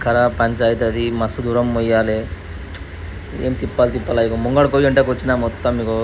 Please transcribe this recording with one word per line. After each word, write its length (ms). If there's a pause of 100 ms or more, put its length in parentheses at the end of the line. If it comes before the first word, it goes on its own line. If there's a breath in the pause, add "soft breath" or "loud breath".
ఖరాబ్ 380
పంచాయతీ 460
అది, 260
మస్తు 300
దూరం 320
మొయ్యాలి, 440 (1200 loud breath)
ఏం 120
తిప్పాలి 380
తిప్పాలి. 340
ఇక 80
ముంగడికి 400
పోయి 120
ఎంటకు 260
వచ్చినా 240
మొత్తం, 460
ఇగో 220